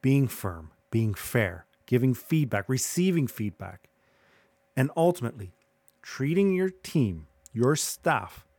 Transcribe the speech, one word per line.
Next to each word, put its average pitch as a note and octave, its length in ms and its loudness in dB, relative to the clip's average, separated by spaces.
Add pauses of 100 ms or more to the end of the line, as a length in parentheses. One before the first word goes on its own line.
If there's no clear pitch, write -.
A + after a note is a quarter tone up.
being C3+ 260 4
firm, E2 440 -8 (200)
being A2+ 220 2
fair, F2+ 520 -2 (200)
giving B2 280 2
feedback, A#2 560 -2
receiving E3+ 580 0
feedback, F#2+ 640 -10 (880)
and C3+ 200 2
ultimately B2+ 580 0 (480)
treating F3+ 520 0
your F#3 160 0
team, G2+ 580 -2 (240)
your B2 240 2
staff - 680 -4 (140)